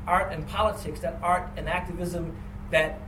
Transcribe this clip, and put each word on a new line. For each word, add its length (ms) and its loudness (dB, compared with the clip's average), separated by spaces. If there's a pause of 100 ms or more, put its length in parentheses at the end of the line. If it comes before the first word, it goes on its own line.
art 260 4
and 160 -4
politics, 520 0
that 220 -2
art 340 4
and 120 -4
activism 680 -2 (360)
that 380 4